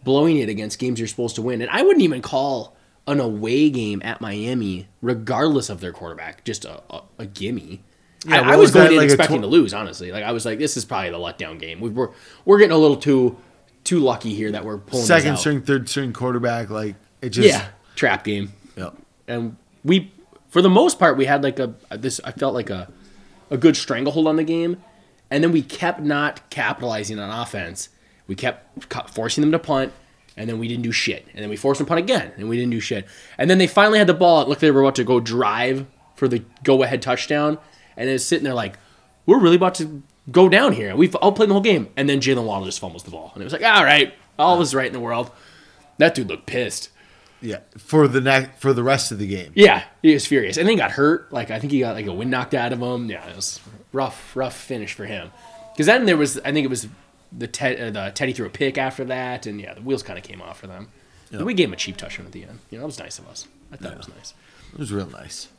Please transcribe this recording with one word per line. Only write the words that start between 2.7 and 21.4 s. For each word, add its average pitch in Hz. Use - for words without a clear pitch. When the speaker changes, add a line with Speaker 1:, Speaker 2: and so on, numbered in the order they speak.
Speaker 1:
an 143
away 120
game 107
at 113
Miami, 104
regardless 123
of 92
their 90
quarterback, 82
just 110
a, -
a, -
a 113
gimme. 98
Speaker 2:
Yeah, 160
Speaker 1:
I, -
I 175
Speaker 2:
what -
Speaker 1:
was 285
Speaker 2:
was 392
Speaker 1:
going 165
Speaker 2:
that, 165
Speaker 1:
in 160
Speaker 2:
like, 147
a 143
Speaker 1:
expecting 151
Speaker 2:
tw- 104
Speaker 1:
to 101
lose, 135
honestly. 90
Like, 101
I 110
was 117
like, 110
"This 143
is 107
probably 95
the 85
letdown 82
game. 82
We've, 113
we're, 120
we're 202
getting 196
a -
little 147
too, 131
too 180
lucky 117
here 107
that 104
we're 107
pulling 123
this 110
Speaker 2:
Second 151
Speaker 1:
out." -
Speaker 2:
string, 147
third 135
string 131
quarterback, 120
like, 107
it 127
just 196
Speaker 1:
Yeah, 104
trap 101
game. 101
Speaker 2:
Yep. 92
Speaker 1:
And 117
we, 185
for 175
the 190
most 269
part, 147
we 135
had, 143